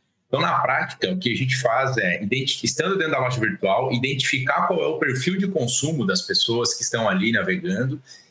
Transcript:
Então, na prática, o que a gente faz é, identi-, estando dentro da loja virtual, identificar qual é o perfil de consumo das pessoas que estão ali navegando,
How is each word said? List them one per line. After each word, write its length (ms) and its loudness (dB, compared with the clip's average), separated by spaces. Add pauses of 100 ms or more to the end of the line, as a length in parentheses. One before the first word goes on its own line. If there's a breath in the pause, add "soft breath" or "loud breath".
(280)
Então, 120 0
na 200 2
prática, 500 -2
o 80 -2
que 140 -2
a 40 0
gente 200 0
faz 400 0
é, 260 0
identi-, 420 -2
estando 320 0
dentro 160 0
da 60 0
loja 220 0
virtual, 520 2
identificar 760 0
qual 120 0
é 60 0
o 120 -2
perfil 380 0
de 120 0
consumo 580 0
das 160 0
pessoas 520 0
que 100 -4
estão 240 0
ali 240 2
navegando, 680 0 (300 loud breath)